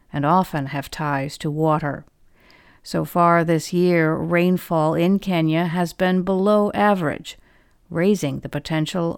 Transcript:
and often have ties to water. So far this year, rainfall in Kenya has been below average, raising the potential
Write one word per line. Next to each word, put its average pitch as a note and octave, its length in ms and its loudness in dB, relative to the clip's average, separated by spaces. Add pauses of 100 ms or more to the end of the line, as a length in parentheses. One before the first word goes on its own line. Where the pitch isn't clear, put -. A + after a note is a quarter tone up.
(120)
and C#3+ 140 -2
often E3 400 2
have C#3 240 -8
ties C#3+ 480 -6
to D#3 140 -6
water. D3+ 520 -2 (800)
So E3 240 -4
far E3+ 380 4
this D#3+ 280 0
year, F3 440 2
rainfall E3+ 800 0
in F3+ 240 2
Kenya E3 460 0
has E3+ 280 -2
been F#3 300 0
below G3+ 500 2
average, G3 640 0 (540)
raising E3 480 0
the C3+ 100 -12
potential D#3+ 680 -4